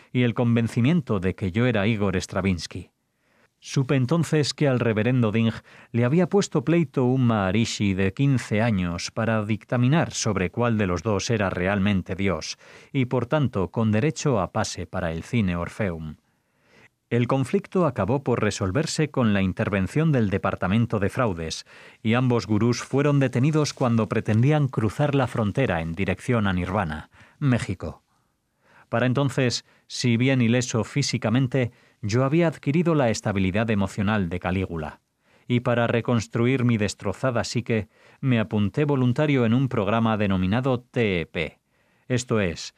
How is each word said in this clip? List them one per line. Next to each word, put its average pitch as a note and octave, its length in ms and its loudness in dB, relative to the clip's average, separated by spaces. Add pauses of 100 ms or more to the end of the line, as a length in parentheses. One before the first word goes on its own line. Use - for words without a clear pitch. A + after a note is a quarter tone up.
(120)
y B2 120 0
el A#2 100 2
convencimiento A#2+ 880 0
de F2+ 140 0
que F#2 180 -4
yo A#2 140 0
era G#2+ 200 2
Igor G2+ 300 0
Stravinsky. F#2 720 -4 (680)
Supe C#3 360 -2
entonces D3 580 0
que D3+ 140 0
al B2+ 140 2
reverendo A#2 500 2
Ding A2+ 220 2 (400)
le A#2+ 100 2
había E3 240 2
puesto F3+ 380 0
pleito D#3 400 2
un B2+ 220 2
Maharishi G#2 680 2
de F#2+ 180 0
quince B2+ 500 0
años F2+ 500 -2
para A2 340 -2
dictaminar B2 680 0
sobre F#2 380 -2
cuál A#2 280 0
de G#2 100 0
los F2 140 -2
dos G2+ 280 -2
era G#2 200 0
realmente F#2+ 680 0
Dios F2+ 420 -4 (340)
y, C3 140 0
por B2 200 -2
tanto, B2 460 -2
con A2 220 0
derecho B2 480 0
a E2+ 100 -4
pase G2+ 340 -6
para F2 280 -6
el E2 100 -6
cine F#2+ 320 0
Orfeum. E2 600 -6 (960)
El A#2+ 160 0
conflicto E3 600 0
acabó B2+ 360 0
por A2+ 180 0
resolverse A2 720 0
con A2+ 220 2
la G2+ 80 2
intervención G2 720 0
del A2+ 160 2
Departamento G2 680 0
de F#2+ 120 0
Fraudes, E2 560 -4 (360)
y A2 120 0
ambos A#2+ 340 2
gurús A2+ 360 2
fueron C#3+ 360 2
detenidos C#3 540 2
cuando A#2 340 0
pretendían B2+ 600 2
cruzar C3 440 -2
la C3+ 140 2
frontera G2+ 540 -2
en E2 100 -6
dirección G2 560 -2
a F#2+ 60 0
Nirvana, F2+ 560 -4 (280)
México. G#2+ 640 -2 (840)
Para A#2 200 0
entonces, B2+ 580 0 (220)
si A#2+ 280 0
bien B2+ 260 2
ileso A#2 440 0
físicamente, B2+ 880 -2 (280)
yo A2 220 0
había D#3+ 240 2
adquirido D#3 480 0
la C3 140 2
estabilidad G#2 600 0
emocional G2+ 600 0
de F2 100 -6
Calígula, F2 600 -4 (480)
y B2 100 2
para A#2+ 280 0
reconstruir A#2+ 760 0
mi A#2+ 140 2
destrozada G#2 680 -2
psique, A2+ 460 -4 (320)
me B2 180 2
apunté G#2+ 460 0
voluntario C3+ 600 2
en A2 80 2
un C3 140 2
programa A2 480 0
denominado G#2 640 0
T G#2+ 400 -2
E D#2 60 -4
P, - 340 -6 (480)
esto B2 320 -2
es, F2 380 -4